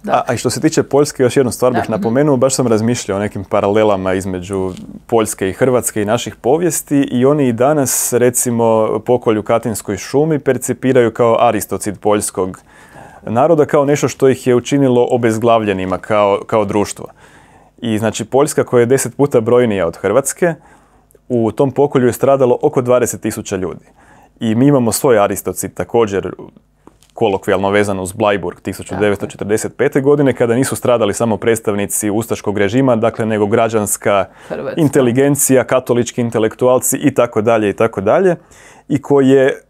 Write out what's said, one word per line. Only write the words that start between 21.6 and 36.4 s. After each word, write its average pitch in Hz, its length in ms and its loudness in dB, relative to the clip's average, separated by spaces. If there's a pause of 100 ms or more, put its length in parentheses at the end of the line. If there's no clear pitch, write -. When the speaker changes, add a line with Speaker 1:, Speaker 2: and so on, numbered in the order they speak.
Speaker 2:
pokolju 135 360 2
je 113 60 2
stradalo 131 480 2
oko 151 200 0
dvadeset 123 400 0
tisuća 104 340 -6
ljudi. 92 300 -8 (540)
I 113 160 -2
mi 123 120 4
imamo 127 240 2
svoj 120 280 2
aristocid 98 540 -4
također, 98 580 -2 (840)
kolokvijalno 98 560 0
vezano 101 340 0
uz 95 100 -8
Bleiburg 101 460 0
tisuću - 360 -10
devetsto 101 320 -2
četrdeset 101 500 -4
pete 139 240 0
godine, 139 320 2
kada 117 220 0
nisu 127 200 0
stradali 113 380 0
samo 113 240 -2
predstavnici 104 720 -2
ustaškog 104 480 -4
režima, 120 380 2
dakle, 113 300 -2
nego 107 220 0
građanska 107 800 0 (220)
Speaker 1:
Hrvatska. 131 340 -6
Speaker 2:
inteligencija, 135 840 2
katolički 123 580 -2
intelektualci 117 760 0